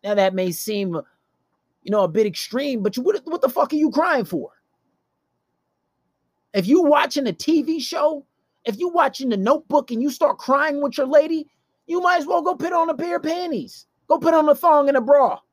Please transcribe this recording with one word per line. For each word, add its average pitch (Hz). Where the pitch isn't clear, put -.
Now, 202
that 190
may 185
seem, 196
you 190
know, 208
a 175
bit 208
extreme, 247
but 202
you, 247
what, 392
what 330
the 262
fuck 277
are 302
you 302
crying 294
for? -
If 190
you 339
watching 285
a 190
T 311
V 320
show, 302
if 220
you 359
watching 302
The 220
Notebook 233
and 233
you 285
start 285
crying 285
with 285
your 269
lady, 302
you 339
might 359
as 294
well 349
go 359
put 339
on 339
a 302
pair 339
of 294
panties. 320
Go 320
put 330
on 311
a 294
thong 294
and 277
a 254
bra. 262